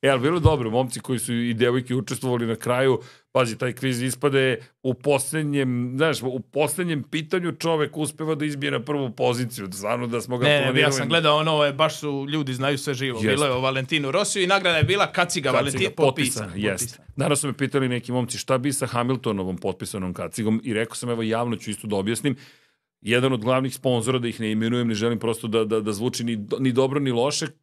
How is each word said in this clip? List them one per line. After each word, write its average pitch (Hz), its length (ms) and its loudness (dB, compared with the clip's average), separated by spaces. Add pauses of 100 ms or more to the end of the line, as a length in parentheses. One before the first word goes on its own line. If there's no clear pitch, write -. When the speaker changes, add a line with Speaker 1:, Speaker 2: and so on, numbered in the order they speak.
Speaker 1:
E, 139 80 4
ali 135 120 4
bilo 156 140 2
je 175 60 0
dobro, 143 280 4
momci 123 300 0
koji 123 200 -4
su 120 140 -4
i 120 200 0
devojke 123 420 2
učestvovali 123 500 -2
na 113 100 -2
kraju, 123 440 2 (320)
pazi, 117 260 0
taj 127 160 -4
kviz 131 280 -2
ispade 131 560 2 (260)
u 131 100 0
poslednjem, 135 1000 0
znaš, 143 280 2
u 131 180 -4
poslednjem 151 640 -2
pitanju 160 480 -2
čovek 151 460 -2
uspeva 156 380 -4
da 147 100 -2
izbije 143 260 -4
na 135 80 0
prvu 139 320 -2
poziciju, 120 600 0
stvarno 110 360 -4
da 117 140 -4
smo 123 160 -6
ga 127 80 2
Speaker 2:
Ne, 147 60 6
ne, 143 60 4
Speaker 1:
planirali. 139 260 2
Speaker 2:
ja 147 80 4
sam 135 180 -2
gledao 156 280 4
ono, 156 260 2
je, 143 100 2
baš 156 260 0
su, 139 280 -4
ljudi 143 260 -2
znaju 135 240 0
sve 139 160 -4
živo. 127 240 -4
Speaker 1:
Jeste. 107 120 0
Speaker 2:
Bilo 143 160 4
je 131 60 2
o 127 100 0
Valentinu 135 500 0
Rosiju 196 320 0
i 180 40 0
nagrada 185 300 4
je 143 60 4
bila 190 220 4
kaciga - 180 0 (200)
Speaker 1:
Kaciga, 135 80 2
Speaker 2:
Valentin-, 139 400 2
Speaker 1:
potpisana, 131 560 2
Speaker 2:
potpisana, 87 80 -12
Speaker 1:
jeste. 101 320 -2
Speaker 2:
potpisana. - 280 -16
Speaker 1:
Danas 139 240 0
su 151 80 -2
me 127 60 -4
pitali 135 360 0
neki 123 220 -4
momci 120 260 -2
šta 131 200 0
bi 131 160 0
sa 135 140 -2
Hamiltonovom 117 680 -2
potpisanom 92 560 -6
kacigom 107 500 -2
i 120 100 -4
rekao 110 220 -2
sam, 123 140 -6
evo, 113 140 -2
javno 113 320 0
ću - 160 -10
isto 107 160 -10
da 104 80 -2
objasnim, 113 400 0 (680)
jedan 123 320 2
od 113 80 -2
glavnih 127 340 0
sponzora, 123 440 0
da 120 80 -2
ih 110 120 -6
ne 110 120 -2
imenujem, 117 360 0
ne 113 60 0
želim 110 260 0
prosto 113 280 -4
da, 110 180 2
da, 110 160 0
da 107 120 -4
zvuči 123 300 -4
ni 117 140 -2
do-, 104 220 -6
ni 131 120 2
dobro 131 280 2
ni 135 120 0
loše 135 360 0 (160)